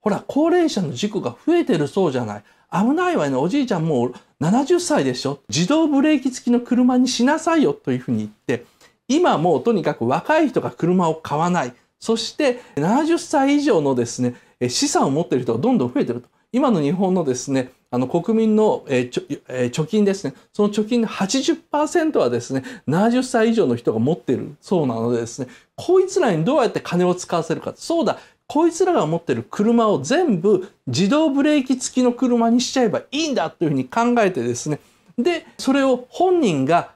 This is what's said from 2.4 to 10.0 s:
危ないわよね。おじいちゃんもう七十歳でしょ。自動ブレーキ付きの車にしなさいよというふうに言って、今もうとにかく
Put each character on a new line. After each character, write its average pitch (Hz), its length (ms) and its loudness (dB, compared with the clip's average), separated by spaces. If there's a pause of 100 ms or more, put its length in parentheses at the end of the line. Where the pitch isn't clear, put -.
危 214 240 0
な 359 160 0
い 311 60 0
わ 165 80 0
よ 143 60 0
ね。 131 80 -2
お 151 100 0
じ 277 140 0
い 247 40 -2
ち 226 60 -2
ゃ 180 60 0
ん 160 80 -2
も 127 220 0
う 123 60 -8 (240)
七 226 280 2
十 349 120 4
歳 294 260 0
で 127 100 0
し - 120 -6
ょ。 139 220 -4
自 147 180 0
動 311 220 2
ブ 277 140 2
レ 311 120 4
ー 285 60 0
キ 262 100 -2
付 - 160 -10
き 240 40 0
の 240 100 4
車 254 380 2
に 254 100 2
し 240 160 0
な 302 140 2
さ 330 180 0
い 294 60 4
よ 147 100 2
と - 200 -6
い 123 40 0
う - 20 -4
ふ 127 120 -8
う - 20 0
に 107 60 0
言 107 80 -4
っ 107 40 -14
て、 - 360 -6 (420)
今 277 300 2
も 156 200 2
う - 60 -4
と 233 80 2
に 175 100 0
か 147 120 -2
く 117 120 -4